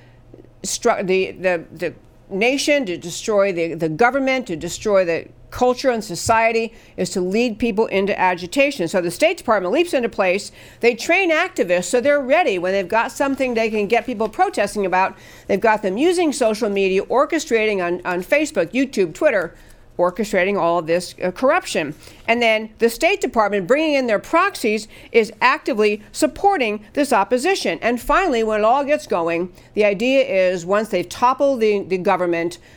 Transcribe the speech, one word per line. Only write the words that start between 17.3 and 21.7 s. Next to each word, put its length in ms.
on, 200
on 180
Facebook, 480
YouTube, 420
Twitter, 420
orchestrating 600
all 220
of 80
this, 340
uh, 80
corruption. 640